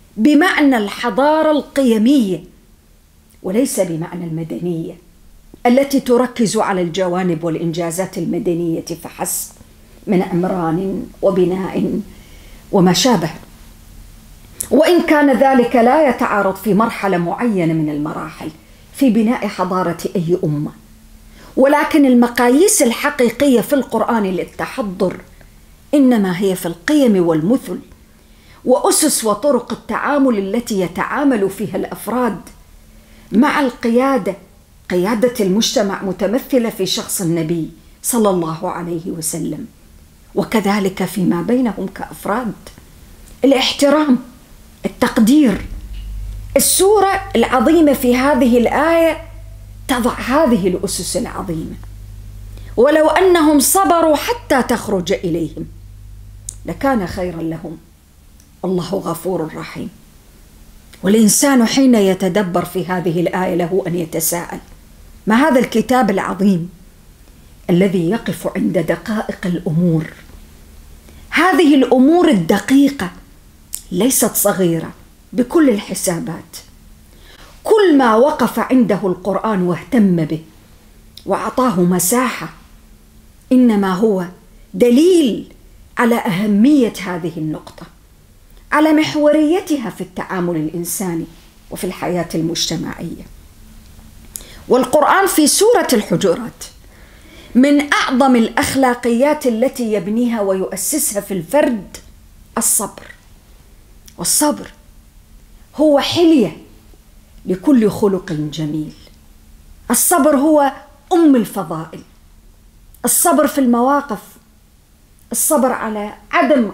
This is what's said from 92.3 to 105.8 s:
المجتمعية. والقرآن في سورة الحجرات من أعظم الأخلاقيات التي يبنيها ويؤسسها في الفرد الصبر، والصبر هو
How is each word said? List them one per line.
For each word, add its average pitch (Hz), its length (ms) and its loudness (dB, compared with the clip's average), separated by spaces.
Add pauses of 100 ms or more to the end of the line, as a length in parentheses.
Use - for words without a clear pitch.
المجتمعية. 165 920 -6 (1400)
والقرآن 285 580 2
في 311 200 2
سورة 381 460 2
الحجرات 208 720 -2 (880)
من 285 380 4
أعظم 269 440 2
الأخلاقيات 254 1080 2
التي 240 460 -2
يبنيها 220 480 -2
ويؤسسها 190 800 -4
في 196 140 -8
الفرد 214 600 -2 (640)
الصبر، - 480 -4 (1120)
والصبر 202 520 -2 (1040)
هو 285 220 4